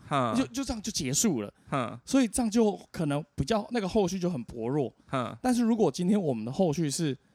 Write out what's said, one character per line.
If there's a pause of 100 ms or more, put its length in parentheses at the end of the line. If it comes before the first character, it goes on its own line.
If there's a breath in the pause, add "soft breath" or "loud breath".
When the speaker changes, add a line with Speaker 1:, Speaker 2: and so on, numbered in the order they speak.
Speaker 1:
哼。
Speaker 2:
就，
就
这
样
就
结
束
了。 (200)
Speaker 1:
哼。
Speaker 2:
所
以
这
样
就 (140)
可
能 (100)
比
较，
那
个
后
续
就
很
薄
弱。 (120)
Speaker 1:
哼。
Speaker 2:
但
是
如
果
今
天
我
们
的
后
续
是， (180 soft breath)